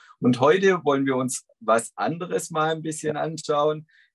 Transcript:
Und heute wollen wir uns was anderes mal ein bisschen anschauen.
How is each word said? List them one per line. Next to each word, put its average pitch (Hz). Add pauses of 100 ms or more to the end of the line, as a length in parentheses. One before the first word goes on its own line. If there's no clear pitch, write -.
(180)
Und 127
heute 180
wollen 139
wir 135
uns 127 (140)
was 113
anderes 170
mal 160
ein 160
bisschen 156
anschauen. 156 (280)